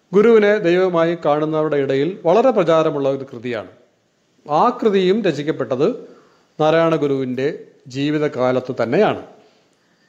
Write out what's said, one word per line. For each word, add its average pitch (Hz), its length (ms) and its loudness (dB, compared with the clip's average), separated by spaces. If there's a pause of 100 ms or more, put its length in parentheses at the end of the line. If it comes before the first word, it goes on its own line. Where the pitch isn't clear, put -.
(120)
ഗുരുവിനെ 214 460 4
ദൈവമായി 175 600 0
കാണുന്നവരുടെ 156 580 -2
ഇടയിൽ 139 460 0
വളരെ 220 280 4
പ്രചാരമുള്ള 160 580 0
ഒരു 135 160 -4
കൃതിയാണ്. 117 440 -10 (760)
ആ 175 240 2
കൃതിയും 202 520 0
രചിക്കപ്പെട്ടത് 147 720 -2 (640)
നാരായണ 160 380 2
ഗുരുവിൻ്റെ 135 640 -4 (280)
ജീവിതകാലത്ത് 135 840 -2
തന്നെയാണ്. 123 500 0 (880)